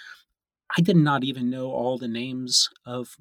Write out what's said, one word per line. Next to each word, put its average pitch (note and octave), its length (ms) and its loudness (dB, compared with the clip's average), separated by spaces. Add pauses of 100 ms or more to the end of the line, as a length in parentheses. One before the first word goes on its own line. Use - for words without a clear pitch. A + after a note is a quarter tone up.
(760)
I F3 40 6
did F3+ 160 4
not C#3+ 260 4
even B2+ 260 -4
know C3 220 -6
all B2+ 260 0
the B2 100 -8
names B2 640 -2 (160)
of B2 360 -8